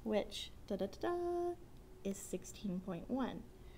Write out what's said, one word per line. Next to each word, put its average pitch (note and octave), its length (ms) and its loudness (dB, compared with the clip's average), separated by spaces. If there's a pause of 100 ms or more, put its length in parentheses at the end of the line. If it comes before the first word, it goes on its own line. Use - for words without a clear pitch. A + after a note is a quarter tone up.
which, - 480 2 (160)
da, G3+ 80 2
da, F#3+ 120 4
da, - 200 -2
da, F4 460 4 (500)
is G3 140 2
sixteen - 640 -2
point E3+ 280 -2
one, B3+ 340 2 (340)